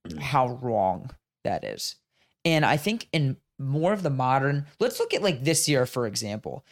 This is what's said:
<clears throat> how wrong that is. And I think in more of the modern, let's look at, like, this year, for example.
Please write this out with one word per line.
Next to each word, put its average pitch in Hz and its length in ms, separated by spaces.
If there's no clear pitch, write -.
<clears throat> - 120
how 135 280
wrong 117 640
that 90 200
is. - 320
And 156 200
I 127 120
think 214 340
in 139 260
more 147 320
of 202 120
the 156 60
modern, 135 560
let's - 200
look 466 140
at, - 100
like, 147 200
this 151 240
year, 135 180
for 120 220
example. 104 640